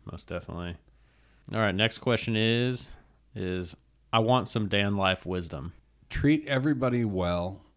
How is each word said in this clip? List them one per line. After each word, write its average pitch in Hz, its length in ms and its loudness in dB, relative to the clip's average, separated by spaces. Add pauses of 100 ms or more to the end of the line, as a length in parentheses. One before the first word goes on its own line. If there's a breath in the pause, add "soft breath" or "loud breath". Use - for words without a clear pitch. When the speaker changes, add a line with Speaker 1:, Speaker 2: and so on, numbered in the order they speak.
(100)
Speaker 1:
Most - 180 -12
definitely. 87 480 -8 (760 soft breath)
All 107 80 -4
right, 104 140 2
next 110 240 0
question 117 380 0
is, 117 540 0 (440 soft breath)
is, 92 420 -6 (360)
"I 113 80 4
want 123 280 2
some 107 200 0
Dan 101 280 2
life 95 300 2
wisdom." 85 460 -6 (360)
Speaker 2:
Treat 151 380 2
everybody 131 580 2
well 92 560 0 (160)